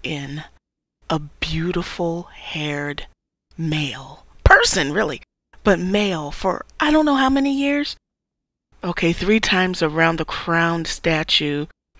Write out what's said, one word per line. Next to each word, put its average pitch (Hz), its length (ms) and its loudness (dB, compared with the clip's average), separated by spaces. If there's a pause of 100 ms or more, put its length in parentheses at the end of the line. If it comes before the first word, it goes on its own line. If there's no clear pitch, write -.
in 143 400 -8 (680)
a 160 80 0
beautiful 170 1040 -4 (100)
haired 147 760 -8 (500)
male 151 680 -4 (200)
person, 370 480 6
really, 160 280 -2 (440)
but 180 160 6
male 185 500 0
for - 340 -2 (140)
I 302 140 2
don't 311 120 4
know 285 120 4
how 262 120 4
many 277 240 2
years. 285 440 -2 (880)
Okay, 170 280 0
three 208 280 2
times 185 420 0
around 165 380 2
the 160 40 -4
crowned 170 600 0
statue, 156 800 -2 (340)